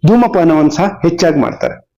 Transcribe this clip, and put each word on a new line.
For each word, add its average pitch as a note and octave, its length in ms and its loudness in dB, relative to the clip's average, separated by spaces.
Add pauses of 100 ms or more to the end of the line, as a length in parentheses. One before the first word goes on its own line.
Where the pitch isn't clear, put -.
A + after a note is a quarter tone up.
ಧೂಮಪಾನವನ್ನ E3+ 600 2
ಸಹ E3+ 180 -2 (160)
ಹೆಚ್ಚಾಗಿ E3+ 380 0
ಮಾಡ್ತಾರೆ. - 580 -6